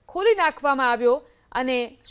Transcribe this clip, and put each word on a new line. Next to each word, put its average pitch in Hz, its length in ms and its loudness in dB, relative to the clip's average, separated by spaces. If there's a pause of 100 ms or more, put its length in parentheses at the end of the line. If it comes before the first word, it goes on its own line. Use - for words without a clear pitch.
ખોલી 415 320 2
નાખવામાં 277 500 0
આવ્યો 240 240 2 (360)
અને 254 260 -4 (340)